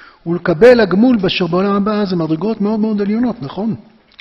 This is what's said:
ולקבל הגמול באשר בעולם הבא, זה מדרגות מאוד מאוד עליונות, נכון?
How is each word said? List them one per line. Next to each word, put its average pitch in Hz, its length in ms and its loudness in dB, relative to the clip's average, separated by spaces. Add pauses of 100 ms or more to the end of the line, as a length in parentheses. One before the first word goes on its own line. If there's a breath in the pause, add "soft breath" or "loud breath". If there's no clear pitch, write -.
(260 loud breath)
ולקבל 175 540 4
הגמול 214 380 2
באשר 180 300 -2
בעולם 190 280 0
הבא, 208 300 -2
זה 185 100 -4
מדרגות 165 460 -4
מאוד 214 180 -2
מאוד 214 220 -2
עליונות, 214 400 -2
נכון? 185 340 -6 (460)